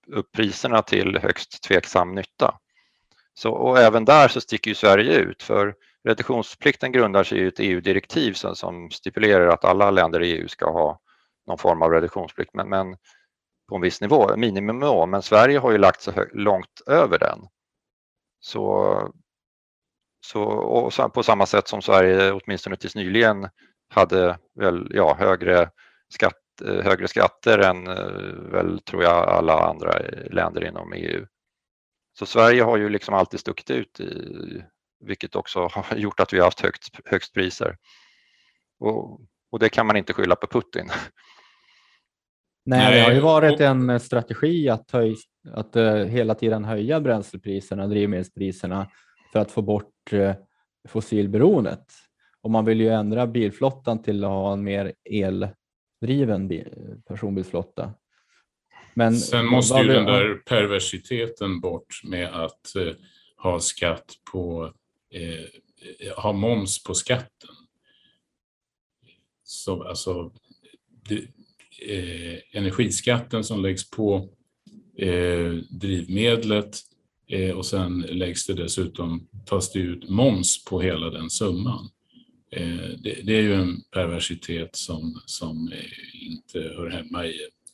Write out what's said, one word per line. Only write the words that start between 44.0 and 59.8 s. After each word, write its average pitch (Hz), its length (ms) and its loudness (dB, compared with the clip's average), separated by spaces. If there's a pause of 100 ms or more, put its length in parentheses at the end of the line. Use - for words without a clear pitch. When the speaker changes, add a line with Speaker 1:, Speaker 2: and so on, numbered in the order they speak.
Speaker 2:
att 113 220 -2
höj-, 113 240 0 (380)
att, - 220 -8
eh, 113 200 4
hela 110 400 0
tiden 110 300 -2
höja 113 340 -2
bränslepriserna, 98 880 -4
drivmedelspriserna, 98 1040 -4 (400)
för 110 80 0
att 104 120 -2
få 113 100 -6
bort, 104 520 -6
eh, 98 200 2 (540)
fossilberoendet. 107 960 0 (560)
Och 110 100 -6
man 110 140 2
vill 113 160 2
ju 110 80 4
ändra 110 380 0
bilflottan 117 760 -2
till 104 200 -4
att 98 60 -2
ha 98 240 -2
en 101 100 -6
mer 98 300 -4 (160)
eldriven 98 1400 -4
bi-, 90 200 -8 (400)
personbilsflotta. 95 840 -8 (1000)
Men 113 220 2
Speaker 3:
Sen 120 300 0
måste 123 280 4
Speaker 2:
vad 131 100 6